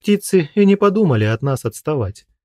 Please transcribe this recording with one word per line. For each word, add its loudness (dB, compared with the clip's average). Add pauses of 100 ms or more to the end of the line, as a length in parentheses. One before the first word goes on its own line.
Птицы 0
и 2
не 4
подумали 2
от -2
нас -4
отставать. -6 (180)